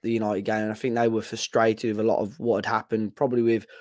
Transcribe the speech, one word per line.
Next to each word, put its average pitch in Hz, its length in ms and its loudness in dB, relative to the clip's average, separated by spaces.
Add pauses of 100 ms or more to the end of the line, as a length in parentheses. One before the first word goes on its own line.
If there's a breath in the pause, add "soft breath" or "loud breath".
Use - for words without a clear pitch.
the 113 100 0
United 107 300 0
game. 107 220 -2
And 107 80 -2
I - 20 -6
think 117 200 -4
they 117 140 2
were 110 140 0
frustrated 113 720 0
with 110 80 -2
a - 40 0
lot - 120 2
of 104 180 -6
what 107 280 0
had 101 40 -2
happened, 110 460 -2
probably 123 240 0
with 113 240 2 (160 loud breath)